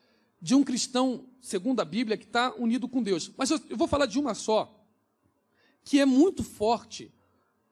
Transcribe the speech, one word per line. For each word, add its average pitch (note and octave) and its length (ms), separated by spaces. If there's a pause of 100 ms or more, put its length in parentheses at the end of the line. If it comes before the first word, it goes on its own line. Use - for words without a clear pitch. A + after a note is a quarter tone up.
(420)
de E3 120
um C#4 100
cristão, B3+ 640 (140)
segundo G#3+ 380
a F3 60
Bíblia, G#3 320
que - 100
tá A#3+ 280
unido A#3+ 320
com B3+ 140
Deus. F#3+ 340
Mas C4 140
eu, D4+ 100 (100)
eu F#3 60
vou D4+ 120
falar C#4+ 180
de G#3 140
uma C#4 140
só, - 520 (1000)
que C#4+ 160
é C#4 60
muito C#4 380
forte - 680 (600)